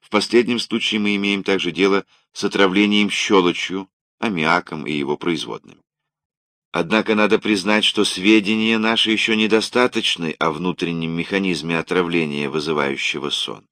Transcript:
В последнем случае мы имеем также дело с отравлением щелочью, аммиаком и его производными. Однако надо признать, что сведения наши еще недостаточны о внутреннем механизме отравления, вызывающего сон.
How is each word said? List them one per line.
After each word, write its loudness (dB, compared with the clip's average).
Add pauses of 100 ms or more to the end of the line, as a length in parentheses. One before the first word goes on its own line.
В -20
последнем 2
случае -2
мы 0
имеем -2
также -2
дело 2 (260)
с -8
отравлением 2
щелочью, 0 (300)
аммиаком -2
и -4
его -2
производными. -6 (920)
Однако 0
надо 4
признать, 0
что 0
сведения 2
наши 0
еще 0
недостаточны 0
о 0
внутреннем -4
механизме -2
отравления, -2
вызывающего -4
сон. -8